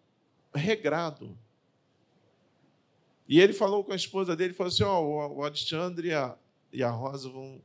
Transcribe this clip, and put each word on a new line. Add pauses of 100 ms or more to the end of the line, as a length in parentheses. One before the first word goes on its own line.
(540)
regrado. (1900)
E
ele
falou
com
a
esposa
dele,
falou
assim,
"Ó,
o,
o
Alexandre
e
a, (380)
e
a
Rosa
vão,